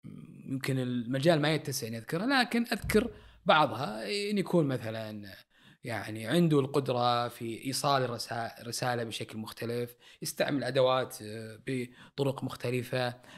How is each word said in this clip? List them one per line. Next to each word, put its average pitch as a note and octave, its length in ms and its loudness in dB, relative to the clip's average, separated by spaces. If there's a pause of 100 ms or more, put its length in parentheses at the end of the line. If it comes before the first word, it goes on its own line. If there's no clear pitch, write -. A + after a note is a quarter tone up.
(460)
يمكن C3 340 -2
المجال B2+ 600 2
ما D3+ 140 4
يتسع C#3+ 340 -4
أن A2+ 80 -6
أذكرها، G#3 460 0
لكن A#3 300 0
أذكر A3 400 2 (340)
بعضها، D#3 580 4 (280)
أن G#3 60 2
يكون E3+ 280 4
مثلًا A2 580 -4 (600)
يعني A2 440 -6
عنده D#3 320 6
القدرة B2 680 2
في A#2 380 -8
إيصال C3+ 380 2
الرسا-، A#2 580 -6
الرسالة A#2+ 420 -2
بشكل A2+ 340 -8
مختلف، A#2+ 580 -6 (260)
يستعمل C3+ 420 0
أدوات، B2+ 580 2
آه، A2 460 -12
بطرق C3 760 -2
مختلفة، B2 720 -2 (220)